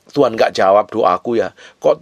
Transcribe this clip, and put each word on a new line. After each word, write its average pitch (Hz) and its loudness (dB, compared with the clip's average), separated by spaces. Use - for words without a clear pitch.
Tuhan 120 0
nggak 117 0
jawab 101 2
doaku 110 -2
ya, 92 -8
kok 151 0